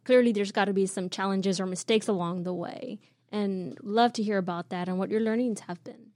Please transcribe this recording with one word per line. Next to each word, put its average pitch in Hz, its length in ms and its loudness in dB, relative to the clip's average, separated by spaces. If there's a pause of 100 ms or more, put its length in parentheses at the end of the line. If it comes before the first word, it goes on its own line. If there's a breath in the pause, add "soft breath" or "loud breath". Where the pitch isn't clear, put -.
clearly 247 300 6
there's 202 180 -2
gotta 202 220 2
be 190 140 4
some 185 220 -6
challenges 190 520 0
or 185 60 -2
mistakes 214 420 0
along 180 340 -2
the 180 100 -4
way. - 460 -8 (320 soft breath)
And 196 520 -4
love 233 320 4
to 220 100 0
hear 208 140 2
about 175 320 -4
that 180 180 -4
and 185 100 -2
what 190 120 -2
your 220 100 2
learnings 226 400 0
have 180 240 -12
been. - 320 -18